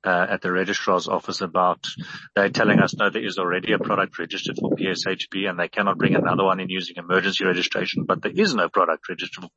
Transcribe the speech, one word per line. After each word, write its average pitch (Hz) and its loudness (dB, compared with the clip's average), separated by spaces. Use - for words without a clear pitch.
uh, 90 2
at 95 -2
the 90 0
registrar's 92 0
office 92 -4
about, 90 0
they're 98 4
telling 107 4
us, 92 2
"No, 98 2
there 117 -4
is 95 -4
already 90 0
a 101 2
product 95 -2
registered 87 -6
for - 0
P 95 -2
S 90 -2
H 95 -4
B, 98 -2
and 90 -4
they 85 0
cannot 101 0
bring - 4
another 90 2
one 95 4
in 92 -6
using 87 -6
emergency 92 0
registration," 90 0
but - 0
there - -2
is 190 2
no 90 2
product 82 2
registered 90 -10
for 87 -20